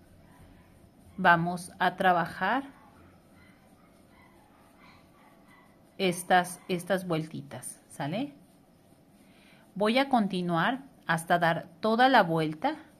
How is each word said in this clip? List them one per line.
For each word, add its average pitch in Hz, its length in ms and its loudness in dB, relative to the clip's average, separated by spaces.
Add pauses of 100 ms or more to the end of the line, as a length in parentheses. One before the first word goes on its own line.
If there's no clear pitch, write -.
(1160)
vamos 175 640 2
a 180 160 0
trabajar 185 680 0 (3250)
estas, 180 680 0
estas 185 400 -4
vueltitas, 156 840 -8
¿sale? 185 460 -8 (1400)
Voy 214 220 0
a 269 120 2
continuar 185 760 0 (240)
hasta 165 320 0
dar 165 300 0 (100)
toda 226 300 2
la 247 140 6
vuelta 165 520 -2 (240)